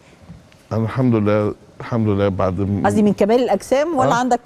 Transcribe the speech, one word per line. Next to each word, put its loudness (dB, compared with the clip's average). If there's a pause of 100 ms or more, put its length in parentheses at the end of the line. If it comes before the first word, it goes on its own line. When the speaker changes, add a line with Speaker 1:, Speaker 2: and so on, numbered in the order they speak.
(720)
Speaker 1:
أنا 0
الحمد 0
لله، 2 (260)
الحمد -2
لله 2
بعد -2
م- -2
Speaker 2:
قصدي 2
من 2
كمال 2
الأجسام -2
ولا 0
Speaker 1:
آه. 2
Speaker 2:
عندك 0